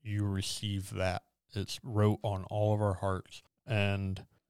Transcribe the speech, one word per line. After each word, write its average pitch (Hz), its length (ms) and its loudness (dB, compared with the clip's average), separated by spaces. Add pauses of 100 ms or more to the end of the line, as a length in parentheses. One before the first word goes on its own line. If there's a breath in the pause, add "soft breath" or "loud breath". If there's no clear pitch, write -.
you 104 240 -2
receive 98 640 -4
that. 92 320 0 (300)
It's - 300 -6
wrote 107 400 4
on 98 220 -2
all 107 280 2
of 104 80 2
our 101 120 4
hearts. 95 480 -4 (240)
And, 98 580 0 (260)